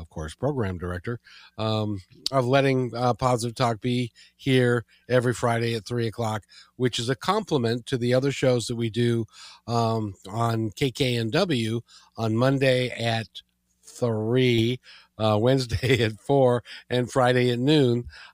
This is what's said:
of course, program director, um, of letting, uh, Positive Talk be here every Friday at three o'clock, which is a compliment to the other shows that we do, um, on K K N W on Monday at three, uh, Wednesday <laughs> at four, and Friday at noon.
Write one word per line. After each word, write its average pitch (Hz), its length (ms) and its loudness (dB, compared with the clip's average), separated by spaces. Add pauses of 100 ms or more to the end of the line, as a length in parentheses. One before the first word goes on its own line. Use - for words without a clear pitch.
of 82 100 -18
course, 78 240 -10
program 117 460 -4
director, 90 400 -8 (400)
um, 107 420 -4 (300)
of 131 160 0
letting, 131 480 2
uh, 120 180 0
Positive 120 400 -2
Talk 117 280 -2
be 123 300 -2 (240)
here 123 500 2 (220)
every 123 260 2
Friday 117 420 -2
at 110 100 -8
three 120 220 -4
o'clock, 110 360 -4 (340)
which 123 200 -2
is 117 120 -4
a 135 60 -2
compliment 131 720 -2
to 131 100 -4
the 120 160 0
other 131 180 0
shows 123 360 0
that 120 80 -6
we 117 140 -4
do, 117 360 0 (420)
um, 113 480 -2 (120)
on 113 440 -2
K 139 180 -2
K 123 280 -2
N 113 120 -4
W 120 520 0 (360)
on 113 180 -2
Monday 127 540 2
at 113 380 -4 (560)
three, 120 960 0 (380)
uh, 107 220 2
Wednesday 123 640 2
<laughs> - 20 4
at 110 140 -4
four, 127 440 2 (260)
and 123 220 0
Friday 123 400 4
at 120 80 0
noon. 127 460 4 (280)